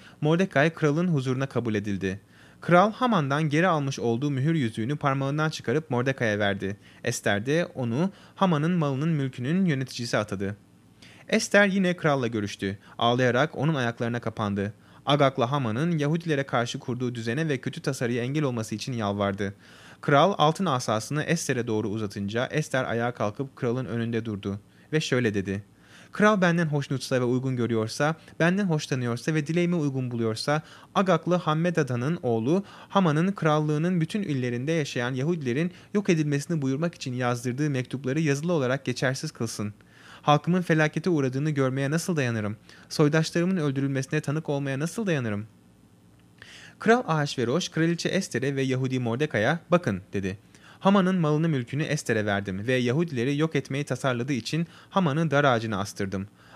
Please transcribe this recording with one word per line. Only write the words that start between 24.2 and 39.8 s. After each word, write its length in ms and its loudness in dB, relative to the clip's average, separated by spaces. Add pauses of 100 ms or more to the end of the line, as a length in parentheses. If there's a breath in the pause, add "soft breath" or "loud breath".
durdu 360 -6 (320 soft breath)
ve 80 0
şöyle 340 2
dedi. 300 -2 (480 loud breath)
"Kral 280 4
benden 260 4
hoşnutsa 540 -2
ve 40 2
uygun 320 0
görüyorsa, 600 0 (240 loud breath)
benden 240 2
hoşlanıyorsa 680 -2
ve 120 -2
dileğime 300 0
uygun 340 -2
buluyorsa, 520 0 (320 loud breath)
Agag'lı 400 2
Hammedada'nın 880 0
oğlu 420 0 (240 loud breath)
Haman'ın 440 2
krallığının 680 2
bütün 220 -2
illerinde 500 -2
yaşayan 420 -2
Yahudilerin 580 0 (220 loud breath)
yok 140 0
edilmesini 540 0
buyurmak 320 -2
için 200 -8
yazdırdığı 560 0
mektupları 500 -2
yazılı 320 0
olarak 320 0
geçersiz 460 -2
kılsın. 440 -6 (480 loud breath)